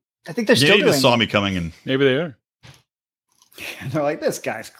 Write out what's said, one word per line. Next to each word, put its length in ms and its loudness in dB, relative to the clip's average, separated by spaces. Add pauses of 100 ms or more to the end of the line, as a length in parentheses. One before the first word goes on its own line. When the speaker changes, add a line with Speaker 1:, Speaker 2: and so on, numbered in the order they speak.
(280)
Speaker 1:
I 60 -14
think 140 -4
they're 80 4
Speaker 2:
Yeah, 100 2
Speaker 1:
still 120 6
Speaker 2:
you 80 2
just 80 4
Speaker 1:
doing 80 0
Speaker 2:
saw 100 6
Speaker 1:
that. 80 4
Speaker 2:
me 80 2
coming 280 0
in. 180 -4 (120)
Speaker 3:
Maybe 200 0
they 100 2
are. 220 -6 (260)
Speaker 4:
<laughs> 40 -20 (1200)
They're 160 -2
like, 160 -2
"This 200 -2
guy's 400 -8